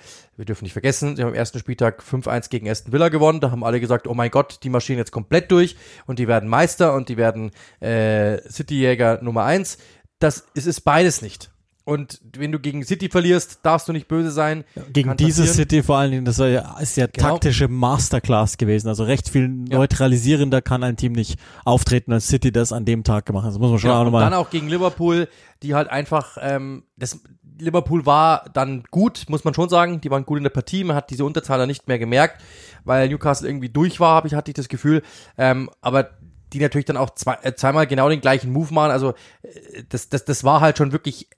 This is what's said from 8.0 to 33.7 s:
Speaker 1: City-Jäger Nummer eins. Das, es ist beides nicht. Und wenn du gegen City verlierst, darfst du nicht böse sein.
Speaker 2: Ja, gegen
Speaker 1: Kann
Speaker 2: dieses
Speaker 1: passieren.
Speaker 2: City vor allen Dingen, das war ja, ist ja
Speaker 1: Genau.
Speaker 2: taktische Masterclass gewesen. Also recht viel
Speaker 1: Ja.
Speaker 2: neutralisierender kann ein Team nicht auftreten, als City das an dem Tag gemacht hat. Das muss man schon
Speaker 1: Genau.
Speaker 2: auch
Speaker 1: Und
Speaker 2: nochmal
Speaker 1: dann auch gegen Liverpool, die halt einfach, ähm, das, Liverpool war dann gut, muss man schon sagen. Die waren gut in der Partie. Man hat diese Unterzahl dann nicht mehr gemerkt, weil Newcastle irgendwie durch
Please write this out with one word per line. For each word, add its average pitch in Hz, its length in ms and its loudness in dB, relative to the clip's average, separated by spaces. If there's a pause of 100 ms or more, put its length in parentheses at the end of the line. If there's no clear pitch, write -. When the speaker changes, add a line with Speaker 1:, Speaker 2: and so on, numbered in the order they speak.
Speaker 1:
City-Jäger 127 760 0
Nummer 117 220 -2
eins. 175 340 -2 (400)
Das, - 360 0
es 156 120 -8
ist - 160 -4
beides 160 380 2
nicht. - 300 -16 (340)
Und 147 360 -8 (160)
wenn 147 140 -6
du 156 80 -4
gegen 139 260 -6
City 190 240 -4
verlierst, 175 540 0
darfst 156 240 2
du 170 60 -4
nicht 151 160 -8
böse 165 220 -2
sein. 156 340 -2 (100)
Speaker 2:
Ja, 135 80 -14 (100)
gegen 135 180 2
Speaker 1:
Kann 135 80 -2
Speaker 2:
dieses 156 300 4
Speaker 1:
passieren. 160 200 2
Speaker 2:
City 156 140 4
vor 139 160 2
allen 139 120 2
Dingen, 131 140 -2
das 120 140 0
war 135 100 4
ja, - 320 -2
ist 120 160 -6
ja 123 100 2
Speaker 1:
Genau. - 220 0
Speaker 2:
taktische 139 400 2
Masterclass 123 920 0
gewesen. 107 300 0
Also 110 160 -2
recht 127 240 0
viel 131 160 2 (240)
Speaker 1:
Ja. 131 100 0
Speaker 2:
neutralisierender 135 840 2
kann 127 200 -2
ein 120 140 -2
Team 120 160 -2
nicht 113 260 -4 (260)
auftreten, 123 480 2
als 113 160 0
City 131 220 2
das 117 220 0
an 113 120 -6
dem 113 200 0
Tag 107 200 0
gemacht 101 200 -4
hat. 110 80 -4
Das 98 60 -6
muss 120 120 2
man 113 80 4
schon 117 100 0
Speaker 1:
Genau. 120 100 4
Speaker 2:
auch - 20 4
Speaker 1:
Und 120 60 2
Speaker 2:
nochmal 113 180 4
Speaker 1:
dann 107 100 2
auch 175 160 -2
gegen 151 180 -4
Liverpool, 170 600 0 (340)
die 143 120 -4
halt 147 140 0
einfach, 143 520 -4
ähm, 135 440 -6 (120)
das, 123 240 -10 (380)
Liverpool 160 460 0
war 151 480 4
dann 131 380 -4
gut, 208 380 -2
muss 147 160 -4
man 156 100 0
schon 170 140 0
sagen. 175 320 2
Die 135 100 -8
waren 135 160 -2
gut 147 120 -2
in 143 60 -2
der 135 60 0
Partie. 180 320 -4
Man 165 140 -2
hat - 140 -6
diese 135 140 -4
Unterzahl 147 340 -2
dann 127 100 0
nicht - 200 -8
mehr 123 100 0
gemerkt, 120 440 2 (420)
weil 131 240 2
Newcastle 143 400 -2
irgendwie 131 200 -6
durch 160 320 0